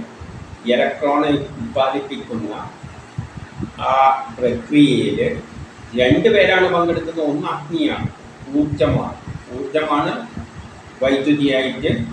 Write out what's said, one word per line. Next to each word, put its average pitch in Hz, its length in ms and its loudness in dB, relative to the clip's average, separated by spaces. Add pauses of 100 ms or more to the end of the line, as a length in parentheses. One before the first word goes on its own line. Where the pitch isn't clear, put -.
(680)
ഇലക്ട്രോൺ 143 640 2
ഉത്പാദിപ്പിക്കുന്ന 127 1400 -4 (1120)
ആ 135 440 4 (120)
പ്രക്രിയയില് 123 1000 2 (600)
രണ്ട് 151 280 6
പേരാണ് 185 400 6
പങ്കെടുക്കുന്നത്. 165 560 0
ഒന്ന് 147 220 -2
അഗ്നിയാണ്, 151 640 -2 (500)
ഊർജമാണ്. 147 580 2 (420)
ഊർജമാണ് 156 680 -2 (760)
വൈദ്യുതിയായിട്ട് 139 1120 2